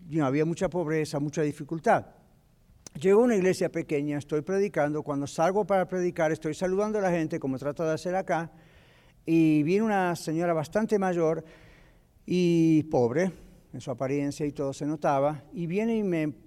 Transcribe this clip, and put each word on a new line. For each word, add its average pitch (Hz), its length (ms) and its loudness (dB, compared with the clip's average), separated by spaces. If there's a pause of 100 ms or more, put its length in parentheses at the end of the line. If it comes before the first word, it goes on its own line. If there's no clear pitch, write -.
you 151 100 -4
know, 151 80 2
había 143 200 2
mucha 170 240 -2
pobreza, 156 500 -2
mucha 147 220 -4
dificultad. 151 640 0 (960)
Llego 196 220 6
a - 20 6
una 240 120 4
iglesia 185 360 0
pequeña, 147 460 -4
estoy 151 240 -4
predicando, 156 600 -2
cuando 143 240 -4
salgo 185 400 0
para 190 220 2
predicar, 175 440 -2
estoy 156 220 -4
saludando 202 460 -2
a - 20 0
la 185 100 2
gente, 165 280 -2
como 131 180 -4
trato 143 280 -4
de 156 80 0
hacer 180 220 -4
acá, 170 360 -2 (720)
y 160 380 4
viene 196 220 2
una 185 320 0
señora 170 340 -2
bastante 208 480 0
mayor 170 460 0 (800)
y 170 580 4
pobre, 147 480 2 (400)
en 131 80 -12
su 131 100 -10
apariencia 139 560 -4
y 143 60 -4
todo 139 220 -6
se 151 120 -8
notaba, 147 680 0
y 170 140 -6
viene 220 280 -2
y 214 80 -2
me, 160 300 -2 (140)